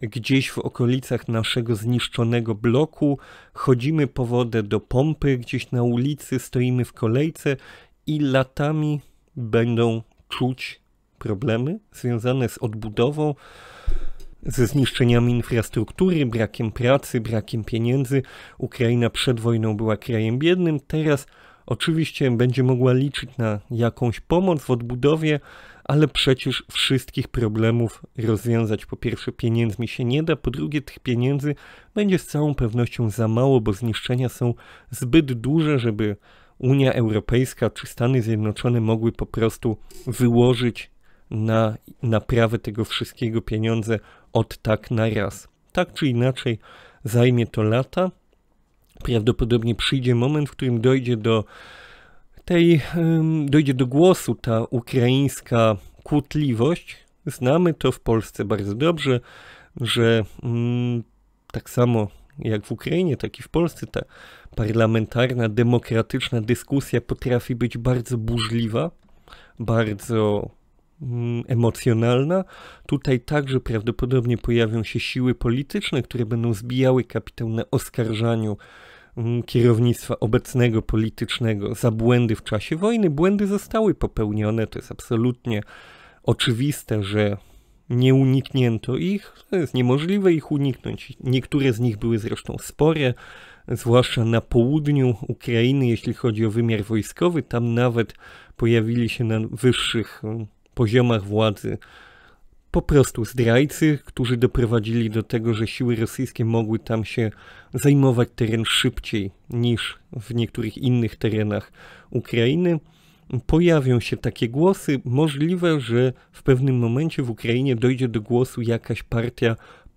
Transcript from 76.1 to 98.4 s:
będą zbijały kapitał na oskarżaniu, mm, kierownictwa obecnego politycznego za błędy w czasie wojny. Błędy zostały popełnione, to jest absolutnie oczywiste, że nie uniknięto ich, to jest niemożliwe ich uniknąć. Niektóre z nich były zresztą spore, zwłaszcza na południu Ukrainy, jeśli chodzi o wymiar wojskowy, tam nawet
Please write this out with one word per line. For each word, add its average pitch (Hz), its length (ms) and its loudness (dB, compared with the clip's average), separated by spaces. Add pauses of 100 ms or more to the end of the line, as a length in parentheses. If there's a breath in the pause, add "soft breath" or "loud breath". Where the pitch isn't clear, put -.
będą 117 280 -2
zbijały 127 500 2
kapitał - 460 -8
na 113 220 -4
oskarżaniu, 113 840 -2 (600 loud breath)
mm, 120 260 -2
kierownictwa 120 760 2
obecnego 117 640 0
politycznego 110 920 -2
za 117 160 2
błędy 113 440 2
w - 80 -18
czasie 110 320 -4
wojny. 208 340 0
Błędy 190 380 2
zostały 202 460 0
popełnione, 107 760 -2
to - 120 -12
jest - 120 -16
absolutnie 120 720 -2 (600 loud breath)
oczywiste, 113 800 -2
że 101 340 0 (520 soft breath)
nie 127 240 4
uniknięto 131 840 2
ich, 196 360 -4 (160)
to 202 60 -4
jest 160 180 -2
niemożliwe 160 600 2
ich 151 180 -2
uniknąć. 139 640 -4 (100)
Niektóre 135 500 0
z 104 60 -4
nich 117 180 0
były 117 220 0
zresztą 110 400 -8
spore, 147 540 0 (540 loud breath)
zwłaszcza 120 580 2
na 113 160 2
południu 135 720 2 (120)
Ukrainy, 123 600 2
jeśli 117 260 0
chodzi 113 320 0
o 107 60 0
wymiar 113 320 0
wojskowy, 143 600 0
tam 117 300 -2
nawet 117 400 0 (440 loud breath)